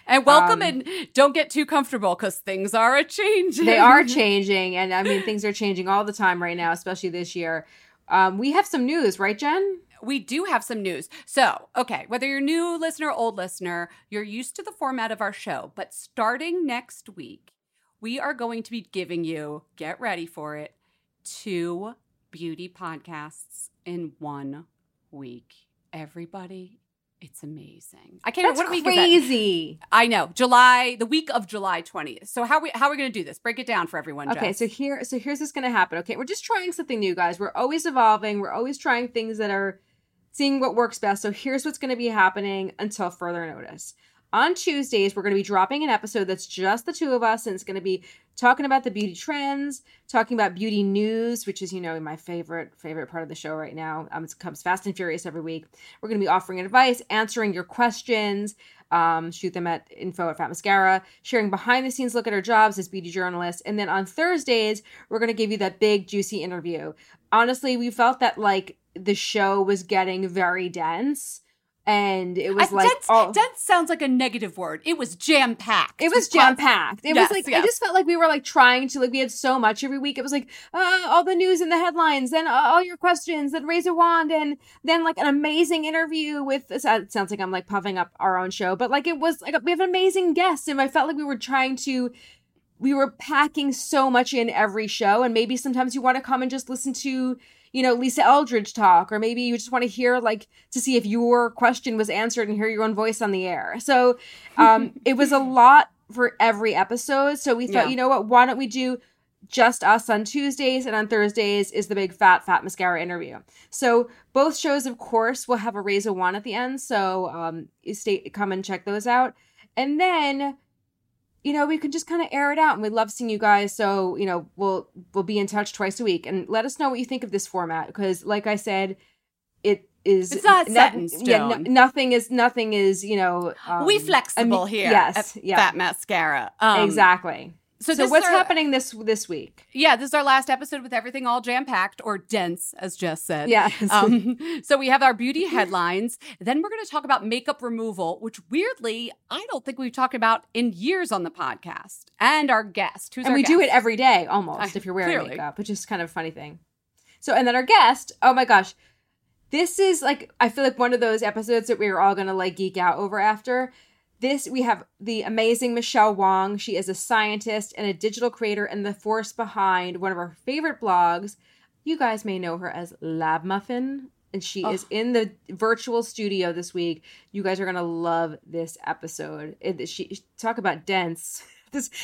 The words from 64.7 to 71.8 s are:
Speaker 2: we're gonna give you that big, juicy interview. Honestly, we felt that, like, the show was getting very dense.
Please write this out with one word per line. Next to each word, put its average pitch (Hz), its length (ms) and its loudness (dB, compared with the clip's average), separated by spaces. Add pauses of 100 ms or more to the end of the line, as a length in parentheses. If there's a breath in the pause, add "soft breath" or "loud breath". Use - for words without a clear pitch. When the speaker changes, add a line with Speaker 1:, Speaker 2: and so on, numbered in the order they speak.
Speaker 2:
we're 226 120 -4
gonna 226 120 0
give 214 180 -2
you 214 80 -2
that 190 220 -4
big, 208 280 4
juicy 202 340 -4
interview. 165 500 -8 (400 soft breath)
Honestly, 247 460 2
we 240 120 -4
felt 240 300 2
that, 233 180 2
like, 196 380 0 (180)
the 190 200 -2
show 196 480 0
was 190 200 0
getting 185 460 -2
very 180 400 -2
dense. 175 720 -6 (480)